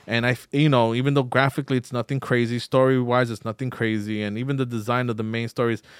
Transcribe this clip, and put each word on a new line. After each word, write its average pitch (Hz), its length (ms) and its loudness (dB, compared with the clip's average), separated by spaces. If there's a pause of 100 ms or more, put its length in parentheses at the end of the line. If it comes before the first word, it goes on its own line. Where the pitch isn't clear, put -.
And 117 180 0
I 123 60 4
f-, - 200 -4
you 147 160 4
know, 117 280 4
even 135 180 0
though 139 80 2
graphically 131 560 0
it's 123 160 -8
nothing 123 260 -4
crazy, 120 380 0
story-wise 127 720 2
it's 113 160 -8
nothing 117 240 -6
crazy, 107 540 -2
and 104 120 -4
even 135 220 -4
the 131 80 0
design 120 460 -2
of 107 60 -6
the 113 60 -4
main 113 240 -4
stories, 117 360 -2 (160)